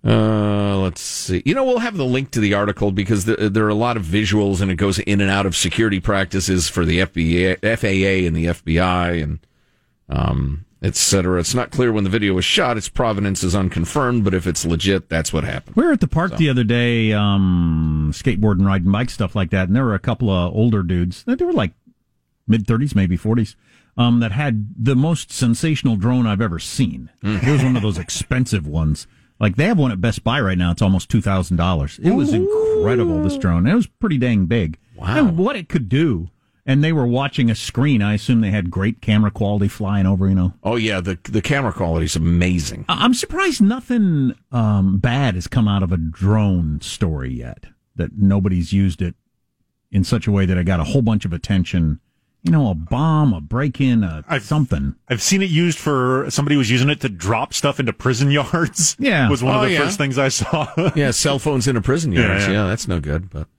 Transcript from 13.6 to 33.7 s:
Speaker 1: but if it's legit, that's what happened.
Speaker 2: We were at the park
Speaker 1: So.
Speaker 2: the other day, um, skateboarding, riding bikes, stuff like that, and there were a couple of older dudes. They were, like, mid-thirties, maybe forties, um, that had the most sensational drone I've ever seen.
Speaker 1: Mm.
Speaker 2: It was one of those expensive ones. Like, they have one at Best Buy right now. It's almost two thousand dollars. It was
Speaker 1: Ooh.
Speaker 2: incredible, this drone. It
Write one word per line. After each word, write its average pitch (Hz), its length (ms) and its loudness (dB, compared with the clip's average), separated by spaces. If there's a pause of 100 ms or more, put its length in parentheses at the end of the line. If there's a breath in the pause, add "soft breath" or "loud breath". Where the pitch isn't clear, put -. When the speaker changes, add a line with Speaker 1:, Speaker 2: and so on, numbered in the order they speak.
Speaker 1:
but 95 80 2
if 90 140 -2
it's 85 180 -4
legit, 85 460 -2
that's 80 240 -2
what 78 100 -2
happened. - 320 -8
Speaker 2:
We 262 80 2
were 330 80 2
at 240 80 0
the 180 80 2
park 170 220 -2
Speaker 1:
So. - 80 -8
Speaker 2:
the 156 100 2
other 123 160 2
day, 117 480 2
um, 85 1000 2
skateboarding, 101 500 0
riding 98 260 0
bikes, 113 220 0
stuff 101 240 -4
like 92 140 -2
that, 92 180 0
and 101 80 2
there 135 80 2
were 110 100 0
a 95 60 -2
couple 117 300 -2
of 87 240 0
older 110 280 2
dudes. 90 420 -2
They 240 100 0 (100)
were, 349 80 0
like, 101 200 0 (760)
mid-thirties, 113 460 0
maybe 90 240 2
forties, 113 360 0 (440 soft breath)
um, 120 220 4
that 113 120 -2
had 113 360 -2 (100)
the 123 180 2
most 156 340 0
sensational 127 680 0
drone 120 300 2
I've 101 140 0
ever 85 180 -2
seen. - 520 -4 (120)
Speaker 1:
Mm. 104 240 -2
Speaker 2:
It 139 60 4
was 139 100 4
one 127 140 2
of 104 60 0
those 101 160 0
expensive 107 680 -2
ones. 76 400 -2 (320 soft breath)
Like, 104 180 0
they 147 80 2
have 208 140 2
one 131 140 2
at 92 100 -6
Best 113 200 -2
Buy 123 180 0
right 92 180 0
now. 87 120 2
It's 85 120 0
almost 95 260 2
two 110 140 2
thousand 92 340 0
dollars. 82 460 -2
It 175 80 4
was 285 240 2
Speaker 1:
Ooh. 427 460 0
Speaker 2:
incredible, 349 420 0
this 285 160 -2
drone. 87 280 2
It 175 80 2